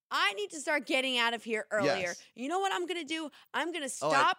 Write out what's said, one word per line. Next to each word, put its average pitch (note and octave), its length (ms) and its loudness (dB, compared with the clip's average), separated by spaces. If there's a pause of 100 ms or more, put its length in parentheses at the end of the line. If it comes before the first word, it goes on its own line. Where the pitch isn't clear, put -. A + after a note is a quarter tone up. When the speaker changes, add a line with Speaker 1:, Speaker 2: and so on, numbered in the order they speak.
Speaker 1:
"I F4 240 2
need G4 180 -4
to D#4+ 80 -10
start D4 280 0
getting C4 320 2
out A#3 160 2
of A3 80 -8
here G#3+ 260 -4
earlier." G3+ 300 2
Speaker 2:
Yes. F3 240 -4 (100)
Speaker 1:
You A#3+ 160 -6
know F4 100 0
what G4 140 0
I'm F4+ 140 -2
gonna E4+ 160 -4
do? D#4+ 260 -4 (240)
I'm D4+ 180 -2
gonna D#4 180 -4 (120)
Speaker 2:
Oh, - 80 2
I - 20 4
Speaker 1:
stop D#4 280 6